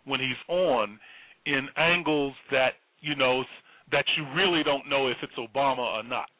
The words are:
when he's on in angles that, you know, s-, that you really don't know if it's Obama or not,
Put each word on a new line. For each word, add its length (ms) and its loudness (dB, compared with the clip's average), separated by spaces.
when 140 -4
he's 300 -4
on 500 2
in 300 0
angles 580 2
that, 220 2
you 120 -4
know, 280 2
s-, 40 -6
that 120 2
you 180 -6
really 300 2
don't 240 0
know 200 2
if 140 0
it's 160 -10
Obama 600 -2
or 40 -6
not, 380 -6